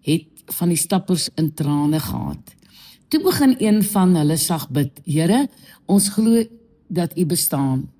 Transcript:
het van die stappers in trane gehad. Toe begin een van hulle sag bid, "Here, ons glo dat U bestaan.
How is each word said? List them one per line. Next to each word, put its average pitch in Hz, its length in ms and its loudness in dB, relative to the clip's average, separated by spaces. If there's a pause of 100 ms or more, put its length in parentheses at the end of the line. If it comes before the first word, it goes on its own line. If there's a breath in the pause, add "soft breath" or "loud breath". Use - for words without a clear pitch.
het 160 260 -4 (180)
van - 220 -4
die 170 100 0
stappers 185 580 -2
in 160 180 -2
trane 147 460 0
gehad. - 580 -10 (500 loud breath)
Toe 311 160 0
begin 285 340 2
een 214 260 2
van 185 320 2
hulle 151 220 2
sag 160 320 -4
bid, 139 360 -4
"Here, 170 440 2 (360 loud breath)
ons 196 240 2
glo 226 340 2 (440)
dat 170 300 -4
U 180 80 2
bestaan. 139 640 -2 (100)